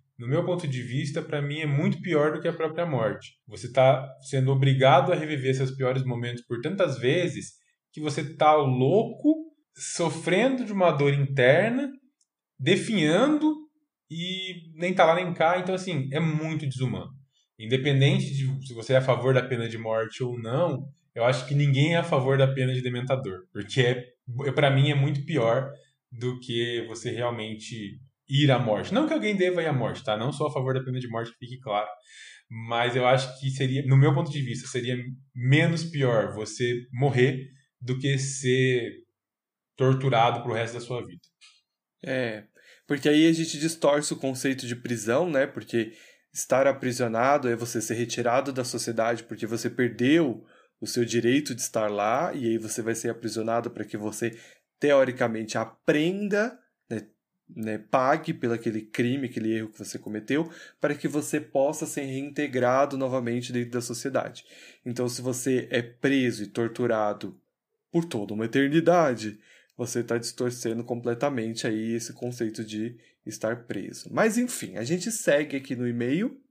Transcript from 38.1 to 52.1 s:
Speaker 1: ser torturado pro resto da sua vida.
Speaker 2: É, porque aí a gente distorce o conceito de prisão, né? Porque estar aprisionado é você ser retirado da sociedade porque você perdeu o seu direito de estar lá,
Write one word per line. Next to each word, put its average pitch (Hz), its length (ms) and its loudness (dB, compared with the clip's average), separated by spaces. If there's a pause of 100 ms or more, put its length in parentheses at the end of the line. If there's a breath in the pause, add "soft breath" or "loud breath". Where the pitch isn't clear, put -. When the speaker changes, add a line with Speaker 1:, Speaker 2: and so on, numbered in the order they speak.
Speaker 1:
ser 127 760 0 (840)
torturado 131 640 2
pro 120 100 -4
resto 113 220 -2
da 117 60 -8
sua 120 240 -8
vida. 90 160 -18 (840 soft breath)
Speaker 2:
É, 120 400 -4 (420 soft breath)
porque 143 220 0
aí 151 180 6
a 165 60 6
gente 160 260 -2
distorce 147 540 0
o 143 40 -6
conceito 131 500 -4
de 120 100 -6
prisão, 120 520 -2
né? 139 180 2
Porque 110 460 -4 (400 loud breath)
estar 135 360 2
aprisionado 127 800 0
é 117 80 0
você 117 240 -6
ser 110 140 -4
retirado 120 580 -2
da 127 100 -4
sociedade 117 640 -2
porque 110 220 -10
você 113 220 -4
perdeu 123 760 0 (360 loud breath)
o 110 60 -10
seu 120 180 0
direito 120 500 0
de 110 60 -10
estar 107 300 -2
lá, 110 420 0